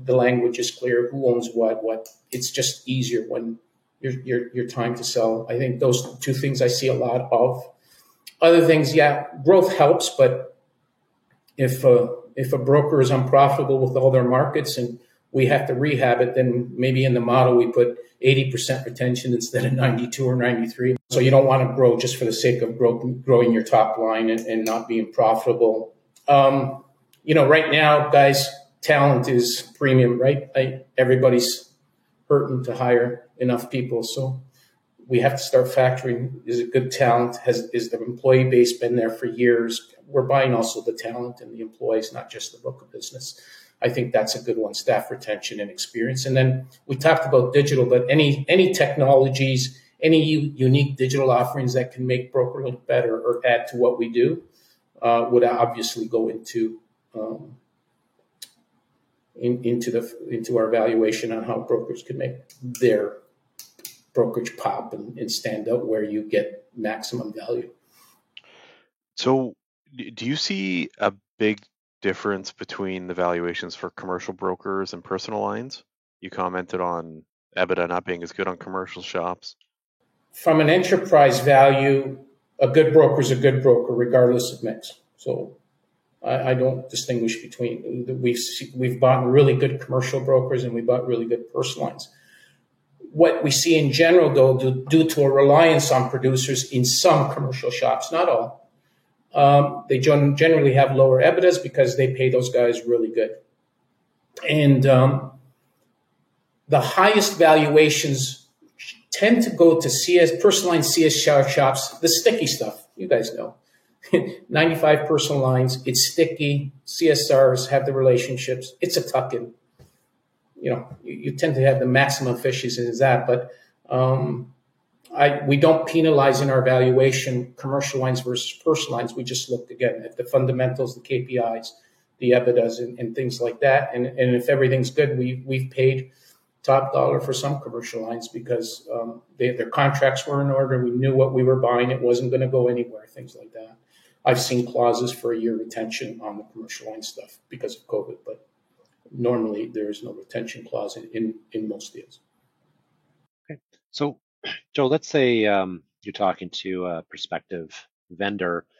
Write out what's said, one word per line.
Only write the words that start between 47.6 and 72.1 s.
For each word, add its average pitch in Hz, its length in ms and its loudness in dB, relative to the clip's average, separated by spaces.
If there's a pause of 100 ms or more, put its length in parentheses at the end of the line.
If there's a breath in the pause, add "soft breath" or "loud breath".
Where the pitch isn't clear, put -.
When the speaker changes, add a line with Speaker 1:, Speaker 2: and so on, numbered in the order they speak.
Speaker 1:
but 123 240 2
any, 139 400 2
any 180 240 4
technologies, 135 1080 2 (220 soft breath)
any 160 220 4
u-, 151 320 -2
unique 131 400 2
digital 131 340 0
offerings 123 440 -2
that 127 180 -2
can 127 140 -8
make 123 260 -4
BrokerLink 127 540 -4
better 120 300 -2
or 120 300 -2
add 120 220 0
to 120 80 -12
what 123 220 0
we 117 100 -4
do, 123 340 0 (600)
uh, 117 280 2
would 120 140 4
obviously 117 640 -2
go 113 200 -2
into, 113 520 -8 (340)
um, 110 420 -12 (1800)
in, 123 280 -4
into 117 280 -4
the, 117 200 -4 (200)
into 117 260 -6
our 110 140 0
valuation 113 600 0
on 113 140 -8
how 117 160 -6
brokers - 420 -6
can 139 140 -12
make 131 200 -8 (260)
their 117 560 -2 (960)
brokerage 117 420 -2
pop - 380 -8
and, 107 240 -16
and - 120 -10
stand 107 380 -6
out 117 180 -2
where 110 160 -2
you 107 200 -6
get - 520 -4
maximum 110 600 -8
value. 117 340 -8 (1500 soft breath)
Speaker 2:
So 127 380 -2 (400)
d-, 117 160 -16
do 113 140 -14
you 139 120 -4
see 95 600 -6
a 107 160 -2 (260)
big 107 220 -2 (400)
difference 95 520 -6